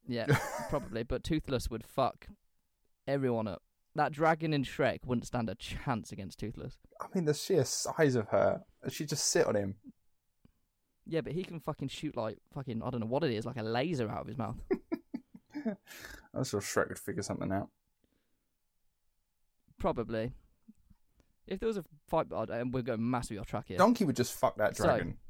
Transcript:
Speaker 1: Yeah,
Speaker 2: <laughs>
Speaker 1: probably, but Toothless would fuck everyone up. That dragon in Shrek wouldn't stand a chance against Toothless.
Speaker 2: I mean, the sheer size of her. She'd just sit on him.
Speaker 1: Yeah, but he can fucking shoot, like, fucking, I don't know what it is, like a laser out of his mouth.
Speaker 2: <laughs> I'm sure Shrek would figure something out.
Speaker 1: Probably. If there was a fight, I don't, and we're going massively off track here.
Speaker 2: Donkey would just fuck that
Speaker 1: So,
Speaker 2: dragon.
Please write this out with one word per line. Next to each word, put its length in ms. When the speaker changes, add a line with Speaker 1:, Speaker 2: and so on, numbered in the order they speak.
Speaker 1:
Yeah, 200
Speaker 2:
<laughs> 420
Speaker 1:
probably, 340
but 220
Toothless 460
would 160
fuck 400
everyone 420
up. 140
That 180
dragon 420
in 100
Shrek 400
wouldn't 220
stand 240
a 40
chance 580
against 260
Toothless. 400
Speaker 2:
I 160
mean, 120
the 80
sheer 300
size 500
of 140
her. 340
She'd 220
just 160
sit 200
on 80
him. 200
Speaker 1:
Yeah, 140
but 140
he 100
can 160
fucking 280
shoot, 280
like, 220
fucking, 280
I 80
don't 100
know 60
what 160
it 100
is, 120
like 140
a 40
laser 480
out 120
of 60
his 100
mouth. 180
Speaker 2:
<laughs> 1000
I'm 100
sure 180
Shrek 260
would 100
figure 240
something 300
out. 160
Speaker 1:
Probably. 540
If 140
there 80
was 80
a 80
fight, 260
I 120
don't, 40
and 240
we're 80
going 260
massively 300
off 80
track 220
here. 100
Speaker 2:
Donkey 260
would 120
just 160
fuck 240
that 200
Speaker 1:
So, 80
Speaker 2:
dragon. 340